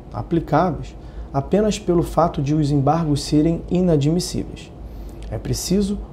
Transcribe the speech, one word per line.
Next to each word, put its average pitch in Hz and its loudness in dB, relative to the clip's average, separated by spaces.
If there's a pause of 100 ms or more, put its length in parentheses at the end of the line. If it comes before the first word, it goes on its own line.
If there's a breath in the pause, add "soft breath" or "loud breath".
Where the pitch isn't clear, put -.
(140)
aplicáveis 156 0 (380 loud breath)
apenas 196 2
pelo 170 2
fato 165 0
de 139 0
os 151 2
embargos 147 2
serem 165 2
inadmissíveis. 170 0 (600 loud breath)
É 107 -4
preciso 190 0 (160)